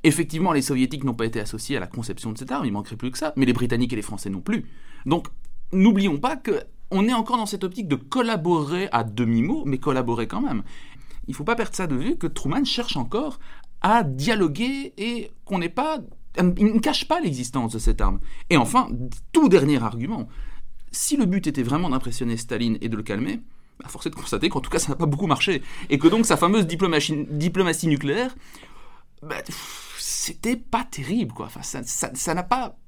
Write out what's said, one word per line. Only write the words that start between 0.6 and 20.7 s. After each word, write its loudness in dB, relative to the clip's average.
Soviétiques 0
n'ont 0
pas -2
été -2
associés -4
à -2
la -6
conception -6
de -8
cette -10
arme, -2
il -2
manquerait -6
plus -4
que -10
ça, -4
mais 6
les 4
Britanniques 2
et -2
les -4
Français -6
non -4
plus. -2
Donc, 2
n'oublions 6
pas 0
que... -2
On 4
est 4
encore 0
dans -2
cette -6
optique -6
de 2
collaborer 0
à 2
demi-mot, 2
mais 0
collaborer 0
quand -4
même. 0
Il -6
faut -8
pas 2
perdre -2
ça -2
de 0
vue 0
que -2
Truman 0
cherche -2
encore -2
à 6
dialoguer 0
et -4
qu'on -2
n'est -2
pas, -2
il 4
ne 6
cache 0
pas 2
l'existence -2
de -4
cette 4
arme. 4
Et 8
enfin, 4
tout 8
dernier 6
argument, -4